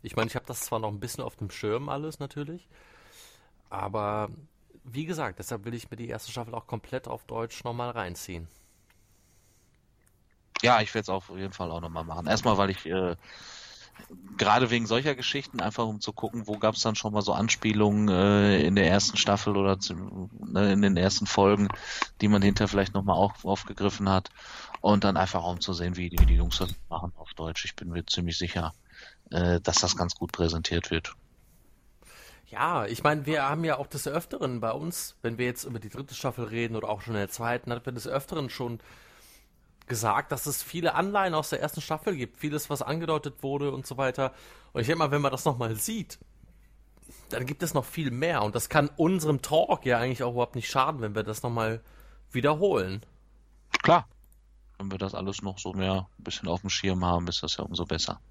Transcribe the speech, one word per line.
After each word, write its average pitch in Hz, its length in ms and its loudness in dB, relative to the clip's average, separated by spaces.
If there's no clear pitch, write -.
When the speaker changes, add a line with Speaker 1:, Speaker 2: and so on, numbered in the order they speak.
Speaker 1:
Ich - 120 -12
meine, 113 140 2
ich - 80 -6
habe - 100 -6
das 120 140 -8
zwar - 180 -2
noch 110 100 -2
ein 104 120 -6
bisschen 120 240 -8
auf 117 120 -8
dem 104 140 -8
Schirm 117 380 -2
alles 147 320 -6
natürlich, 147 480 -10
aber 104 600 -4
wie 127 200 -8
gesagt, 156 340 -6
deshalb 104 260 -8
will 120 100 -8
ich - 180 -12
mir 110 40 -12
die 117 120 -10
erste 113 240 -10
Staffel 117 240 -10
auch 113 100 -10
komplett 127 400 -8
auf 123 200 -10
Deutsch 117 360 -8
nochmal 120 280 -4
reinziehen. 87 580 -8
Speaker 2:
Ja, 120 200 6
ich 107 120 -2
werd's 107 160 -2
auf 95 200 -2
jeden 95 240 -8
Fall 87 180 -6
auch 82 100 -6
nochmal 82 220 -6
machen. 82 240 -4
Erstmal, 110 320 4
weil 98 120 4
ich, - 160 -4
äh, 87 280 0
gerade 110 340 6
wegen 117 180 2
solcher 135 260 2
Geschichten, 127 460 -4
einfach 110 260 -2
um 104 140 -6
zu - 120 -6
gucken, 110 360 -6
wo 104 100 -4
gab's 107 220 2
dann 110 160 2
schon 107 160 -4
mal 104 100 2
so 98 100 0
Anspielungen, 104 760 4
äh, 101 540 6
in 90 120 4
der 95 140 6
ersten 98 280 4
Staffel 101 400 2
oder 98 220 4
zu, 98 160 -6
ne, 98 320 2
in 98 100 4
den 98 140 6
ersten 98 300 2
Folgen, 101 420 6
die 107 60 4
man 104 160 6
hinterher 101 240 6
vielleicht 98 280 2
nochmal 98 220 2
auch 101 280 2
aufgegriffen 98 640 -2
hat. 95 220 4
Und 104 240 6
dann 98 120 4
einfach 92 280 0
um 90 160 -4
zu 95 140 -4
sehen, 87 220 -2
wie 87 140 -4
die, 87 80 0
wie - 80 10
die - 80 6
Jungs - 240 2
das 92 160 -2
machen 85 280 -6
auf - 180 -16
Deutsch. 80 300 -6
Ich - 120 -10
bin 90 140 -10
mir 85 140 -4
ziemlich 85 320 -2
sicher, 87 380 -4
äh, 87 300 4
dass - 160 0
das 90 200 2
ganz 85 200 -2
gut 87 160 -8
präsentiert 82 580 0
wird. 82 240 -2
Speaker 1:
Ja, 131 380 0
ich 113 180 -6
meine, 147 220 2
wir 147 240 0
haben 156 160 -2
ja 147 140 0
auch 143 80 -6
des - 200 -8
Öfteren 139 540 -4
bei 113 120 0
uns, 156 500 -8
wenn 117 160 -4
wir 123 80 0
jetzt 123 180 -4
über 117 140 -8
die 104 100 -12
dritte - 260 -12
Staffel 123 300 -6
reden 113 320 -4
oder 107 140 -4
auch 107 100 -2
schon 117 140 -6
in 101 60 0
der 98 100 -2
zweiten, 120 420 -4
hat 117 140 -6
wir 127 80 -6
des 113 120 -10
Öfteren 139 440 -4
schon 120 300 -6
gesagt, 113 460 0
dass 135 120 -4
es 147 180 -4
viele 170 320 -2
Anleihen 190 380 0
aus 156 160 -2
der - 140 -2
ersten 151 180 -4
Staffel 165 340 -4
gibt, 123 220 -6
vieles, 151 320 -4
was 143 140 -4
angedeutet 156 600 -2
wurde 143 300 -2
und 131 140 -10
so 127 100 -10
weiter. 131 380 0
Und 120 80 0
ich 107 40 0
denke 165 120 2
mal, 151 120 2
wenn 147 120 4
man 135 100 2
das 131 140 -4
nochmal 117 300 0
sieht, 220 420 -6
dann 127 160 -4
gibt 147 160 -6
es 170 100 -2
noch 135 140 0
viel 147 240 -4
mehr. 135 320 0
Und 107 120 -2
das 120 140 -2
kann 147 280 4
unserem 156 440 4
Talk - 460 2
ja 120 120 4
eigentlich 123 240 0
auch 120 100 0
überhaupt 120 240 0
nicht 117 120 -4
schaden, 139 320 2
wenn 104 140 -4
wir 110 80 0
das 107 200 -6
nochmal 113 400 -2
wiederholen. 131 720 2
Speaker 2:
Klar. 165 240 6
Wenn 98 140 -8
wir 95 80 -6
das 98 160 -4
alles 95 260 -6
noch 98 180 -8
so 92 140 -8
mehr 95 340 0
ein - 60 -20
bisschen - 240 -8
auf 87 120 -2
dem 98 100 -6
Schirm 92 320 0
haben, 87 260 2
ist - 140 -4
das - 140 -6
ja 80 80 -6
umso 85 220 -6
besser. - 340 -4